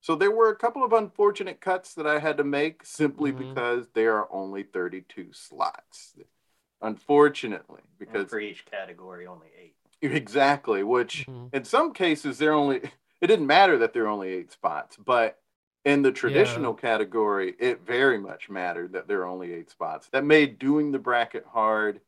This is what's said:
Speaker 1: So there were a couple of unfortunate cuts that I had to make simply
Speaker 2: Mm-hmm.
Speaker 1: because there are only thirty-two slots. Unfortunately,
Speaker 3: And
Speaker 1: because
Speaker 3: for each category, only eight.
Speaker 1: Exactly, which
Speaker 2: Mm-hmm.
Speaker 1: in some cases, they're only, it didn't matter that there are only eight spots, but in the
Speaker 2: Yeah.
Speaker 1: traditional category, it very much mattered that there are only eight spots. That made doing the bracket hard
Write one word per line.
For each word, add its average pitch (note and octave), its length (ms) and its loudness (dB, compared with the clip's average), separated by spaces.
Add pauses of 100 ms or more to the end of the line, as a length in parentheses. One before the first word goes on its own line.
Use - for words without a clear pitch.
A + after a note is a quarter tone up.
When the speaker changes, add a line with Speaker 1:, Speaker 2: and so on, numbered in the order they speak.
Speaker 1:
So E3 120 -2
there F#3+ 160 2
were A3+ 180 6
a G#3+ 60 -2
couple A#3+ 280 -2
of A3+ 100 2
unfortunate G3+ 680 0
cuts F#3 320 -4
that D#3 140 -4
I D3+ 120 2
had D3 180 -2
to D3 60 0
make C#3+ 420 -2
simply C#3+ 460 -2
Speaker 2:
Mm-hmm. C3 220 -10
Speaker 1:
because A#2+ 400 -2
there A2+ 240 4
are G#2 160 -4
only G2 300 -8
thirty-two F2+ 680 -8
slots. - 840 -12 (640)
Unfortunately, B2+ 1000 2
Speaker 3:
And - 180 -20
Speaker 1:
because G#2+ 300 -6
Speaker 3:
for A2 100 -6
each G#2 260 -12
category, F#2 640 -14
only E2+ 200 -20 (140)
eight. F2 140 -20 (260)
Speaker 1:
Exactly, C3+ 800 0
which A#2+ 460 -2
Speaker 2:
Mm-hmm. B2 260 -14
Speaker 1:
in C3 80 -4
some C#4+ 300 0
cases, D3+ 460 -2
they're D3+ 140 2
only, C#3+ 240 2 (440)
it F3 60 0
didn't F#3 180 4
matter E3 320 6
that A#2 160 0
there A2+ 120 -2
are G#2+ 40 -2
only G2 200 -4
eight F#2 220 -8
spots, - 460 -6
but A#2 420 0 (460)
in C#3+ 160 4
the C3+ 80 6
Speaker 2:
Yeah. B2+ 40 -2
Speaker 1:
traditional C#3 600 0
category, G#2 840 -2
it B2 260 -2
very B2 320 2
much - 320 -12
mattered F2+ 440 -6
that F#2 140 -8
there G2 140 -2
are F2+ 60 -6
only F2+ 260 -10
eight E2+ 160 -14
spots. D#2+ 420 -10
That C3+ 140 0
made D3 320 4
doing D3 340 0
the C3+ 80 -2
bracket A#2+ 460 -2
hard G#2+ 640 -2